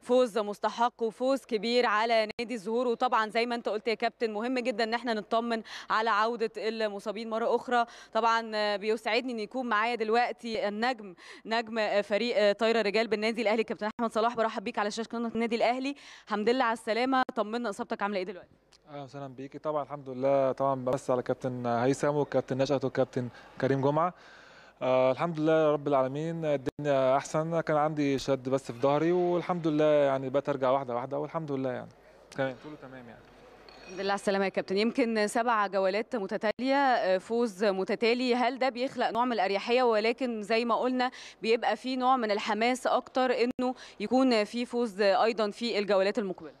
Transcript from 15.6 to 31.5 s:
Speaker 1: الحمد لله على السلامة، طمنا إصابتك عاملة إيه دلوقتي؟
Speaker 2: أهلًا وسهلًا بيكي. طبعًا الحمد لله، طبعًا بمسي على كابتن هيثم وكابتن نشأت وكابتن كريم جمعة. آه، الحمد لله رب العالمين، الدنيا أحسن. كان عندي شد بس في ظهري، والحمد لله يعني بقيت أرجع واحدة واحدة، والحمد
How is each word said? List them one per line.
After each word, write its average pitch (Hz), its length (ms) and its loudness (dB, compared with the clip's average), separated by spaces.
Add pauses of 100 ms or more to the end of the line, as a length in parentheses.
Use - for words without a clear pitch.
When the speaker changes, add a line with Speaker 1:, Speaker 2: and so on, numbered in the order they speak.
Speaker 1:
الحمد 214 240 0
لله 262 140 2
على 226 100 0
السلامة، 247 500 0 (120)
طمنا 220 340 -4
إصابتك 220 320 -6
عاملة 202 100 -2
إيه 190 120 -2
دلوقتي؟ 180 260 -12 (400)
Speaker 2:
أهلًا 143 140 -12
وسهلًا 139 240 -12
بيكي. 135 320 -14
طبعًا 151 240 -2
الحمد 139 260 -12
لله، 135 420 2
طبعًا 135 240 0
بمسي 131 360 -2
على 123 100 2
كابتن 123 440 -4
هيثم 135 500 2
وكابتن 135 420 0
نشأت 135 280 0
وكابتن 123 440 -2 (320)
كريم 135 200 2
جمعة. 156 320 2 (680)
آه، 131 300 4
الحمد 156 280 -2
لله 156 320 4
رب 147 160 0
العالمين، 147 580 0
الدنيا 139 720 2
أحسن. 160 440 -2
كان 151 160 0
عندي 147 420 0
شد 131 300 -2
بس 135 220 -2
في 120 80 -10
ظهري، 147 320 2
والحمد 175 560 0
لله 151 180 2
يعني 139 440 2
بقيت 135 200 -2
أرجع 131 200 0
واحدة 131 260 0
واحدة، 135 240 -4
والحمد 151 320 -6